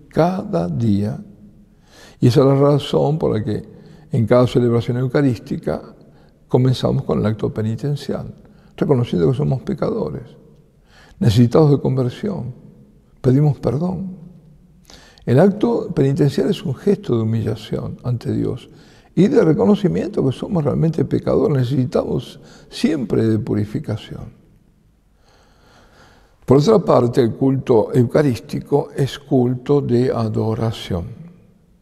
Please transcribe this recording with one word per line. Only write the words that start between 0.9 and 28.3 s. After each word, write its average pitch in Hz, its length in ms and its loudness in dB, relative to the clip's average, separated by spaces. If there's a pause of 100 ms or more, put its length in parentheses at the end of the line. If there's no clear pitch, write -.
Y - 60 4
esa 123 140 4
es 131 60 6
la 139 80 4
razón 143 640 2
por 135 160 0
la 110 80 -2
que 104 200 -4 (500)
en 117 140 0
cada 123 200 4
celebración 120 520 0
eucarística 127 960 -2 (540)
comenzamos 127 560 0
con - 160 -2
el 110 40 -2
acto 110 280 -2
penitencial, 113 840 -6 (420)
reconociendo 143 540 0
que 127 80 -2
somos 143 240 -2
pecadores, - 760 -6 (840)
necesitados 123 520 4
de 139 100 2
conversión, 131 760 -4 (680)
pedimos 139 360 2
perdón. 170 600 -4 (1080)
El 123 160 4
acto 202 540 2
penitencial 143 560 2
es 170 120 -2
un 131 120 -4
gesto - 420 -2
de 113 60 0
humillación 110 840 -4
ante 117 280 -4
Dios 110 360 -4 (460)
y 185 140 4
de - 140 4
reconocimiento 175 800 2
que 135 100 0
somos 170 300 -4
realmente 151 440 0
pecadores, - 500 0
necesitados 127 800 -2 (300)
siempre 233 580 -2
de 110 120 2
purificación. - 960 -6 (2000)
Por 127 140 6
otra 190 220 4
parte, 127 420 2
el 113 100 0
culto 135 600 0
eucarístico 135 1000 0